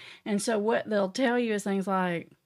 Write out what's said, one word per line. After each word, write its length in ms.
And 160
so 180
what 300
they'll 220
tell 280
you 160
is 100
things 220
like, 460